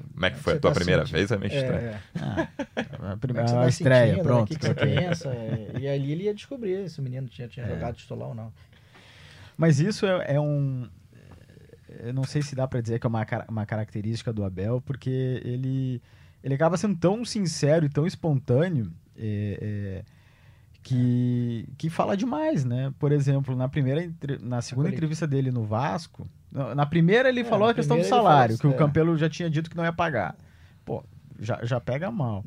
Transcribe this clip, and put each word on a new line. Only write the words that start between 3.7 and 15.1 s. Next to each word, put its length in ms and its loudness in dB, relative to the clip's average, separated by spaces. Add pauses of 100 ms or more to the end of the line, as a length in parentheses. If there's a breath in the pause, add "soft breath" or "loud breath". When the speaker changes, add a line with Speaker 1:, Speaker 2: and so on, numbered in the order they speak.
Speaker 2:
sentindo, 100 4
né? 60 0
Speaker 3:
pronto, 200 4
Speaker 2:
O 40 0
que 120 -6
que 60 -2
você 80 2
Speaker 3:
ok. 240 2
Speaker 2:
pensa? 320 -2
É, 500 -6
e 80 -4
ali 240 -2
ele 120 -4
ia 100 0
descobrir 560 -6
se 100 -12
o 40 -10
menino 260 -6
tinha, 180 -14
tinha 180 -12
Speaker 3:
É. 40 -4
Speaker 2:
jogado 260 -6
titular 320 -12
ou 80 -10
não. 160 -12 (1040 loud breath)
Speaker 3:
Mas 240 6
isso 260 0
é, 300 0
é 40 4
um, 480 -2 (1160)
eu 100 -6
não 120 -2
sei 160 -2
se 140 -8
dá 120 0
pra 140 -4
dizer 180 -2
que 80 -2
é 20 0
uma 160 -2
cara-, 220 -6
uma 180 -4
característica 680 -4
do 100 -2
Abel, 420 -2
porque 600 -4